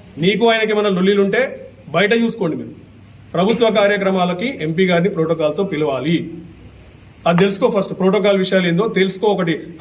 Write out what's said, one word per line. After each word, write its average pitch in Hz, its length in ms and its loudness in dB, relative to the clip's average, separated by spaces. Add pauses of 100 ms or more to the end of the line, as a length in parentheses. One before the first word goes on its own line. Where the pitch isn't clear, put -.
(180)
నీకు 208 320 2
ఆయనకి 220 220 2
ఏమైనా 208 180 0
లొల్లీలు 196 320 2
ఉంటే 220 500 -2 (180)
బయట 202 240 2
చూసుకోండి 220 420 0
మీరు, 117 140 -10 (640)
ప్రభుత్వ 220 360 2
కార్యక్రమాలకి 196 920 0
ఎంపీ 160 240 0
గారిని 170 240 2
ప్రోటోకాల్తో 160 540 -2
పిలవాలి. 151 680 -2 (960)
అది 175 100 2
తెలుసుకో 202 400 2
ఫస్ట్, - 220 -4
ప్రోటోకాల్ 196 380 2
విషయాలు 185 300 0
ఏందో 175 200 0
తెలుసుకో. 190 400 0
ఒకటి 170 320 0 (220)